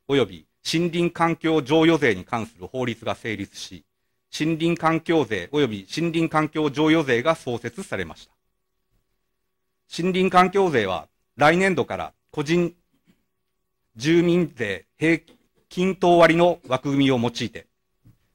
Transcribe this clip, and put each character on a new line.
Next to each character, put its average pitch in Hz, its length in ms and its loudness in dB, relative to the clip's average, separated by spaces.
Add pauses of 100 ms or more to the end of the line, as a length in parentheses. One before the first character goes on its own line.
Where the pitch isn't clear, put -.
及 135 160 2
び 90 220 -10 (180)
森 170 260 -2
林 170 200 -2
環 165 260 -2
境 160 240 0
譲 151 240 2
与 165 140 4
税 127 160 2
に 90 100 -10
関 113 220 -8
す - 120 -20
る 90 100 -14
法 127 180 -6
律 113 180 -8
が 104 100 -4
成 110 220 -10
立 98 220 -12
し、 - 260 -18 (540)
森 160 180 -2
林 165 220 -2
環 160 220 0
境 160 240 0
税 101 280 -8
及 147 140 0
び 104 280 -6
森 165 180 -4
林 165 180 -2
環 156 180 -2
境 151 220 -4
譲 151 200 2
与 160 140 2
税 120 180 0
が 160 120 0
創 120 240 -8
設 - 240 -12
さ 123 140 -10
れ 95 80 -6
ま 78 120 -16
し - 100 -20
た。 - 60 -20 (1600)
森 180 180 -2
林 185 180 0
環 185 200 4
境 190 200 2
税 117 160 2
は、 85 220 -6 (280)
来 151 200 4
年 190 180 2
度 127 100 0
か 98 120 -8
ら 80 160 -8 (180)
個 151 140 -6
人 170 300 0 (1200)
住 160 260 2
民 175 320 0
税 98 320 -8 (100)
平 160 260 -2 (460)
均 185 280 -2
等 175 220 4
割 160 160 8
り 165 40 2
の 175 300 2
枠 131 220 -4
組 139 160 2
み 135 40 4
を 127 80 2
用 117 100 0
い 120 40 -6
て、 107 340 -10 (680)